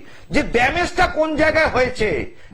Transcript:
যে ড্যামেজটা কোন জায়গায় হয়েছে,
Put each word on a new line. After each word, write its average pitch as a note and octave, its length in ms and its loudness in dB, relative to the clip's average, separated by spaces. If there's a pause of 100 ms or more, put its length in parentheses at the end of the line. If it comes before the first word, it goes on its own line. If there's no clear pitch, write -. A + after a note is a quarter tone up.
(320)
যে A3+ 100 4 (100)
ড্যামেজটা E4 560 2
কোন D#4 280 0
জায়গায় D#4 340 2
হয়েছে, B3 400 0 (440)